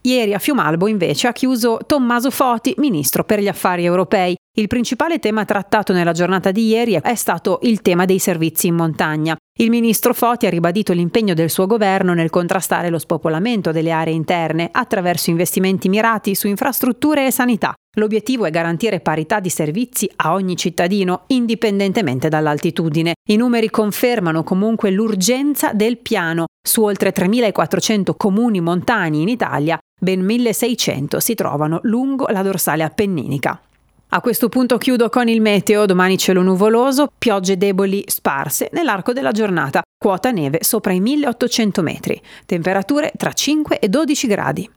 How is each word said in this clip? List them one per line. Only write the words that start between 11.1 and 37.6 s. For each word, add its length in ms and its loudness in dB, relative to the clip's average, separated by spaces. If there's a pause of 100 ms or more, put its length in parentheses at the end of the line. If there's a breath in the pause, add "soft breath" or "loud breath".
del 160 0
suo 160 0
governo 480 2
nel 160 2
contrastare 600 -2
lo 80 -2
spopolamento 720 -2
delle 200 0
aree 240 0
interne 580 -2
attraverso 580 -2
investimenti 580 0
mirati 460 0
su 140 -2
infrastrutture 760 0
e 40 0
sanità. 440 0 (220)
L'obiettivo 500 -2
è 40 0
garantire 500 -2
parità 400 0
di 80 -4
servizi 680 -4
a 160 0
ogni 240 -2
cittadino, 720 -2
indipendentemente 1000 0
dall'altitudine. 840 0 (140)
I 80 4
numeri 340 2
confermano 720 0
comunque 480 0
l'urgenza 840 0
del 260 0
piano. 480 -2 (200)
Su 160 0
oltre 300 0
tremilaquattrocento 1000 0
comuni 460 0
montani 600 0
in 60 0
Italia, 500 -2 (220)
ben 240 0
milleseicento 960 0
si 140 -2
trovano 480 -2
lungo 460 0
la 140 0
dorsale 400 0
appenninica. 800 -2 (500)
A 120 -2
questo 260 0
punto 300 2
chiudo 320 2
con 180 2
il 140 2
meteo. 420 4
Domani 320 4
cielo 260 2
nuvoloso, 640 4 (100)
piogge 400 0
deboli 480 0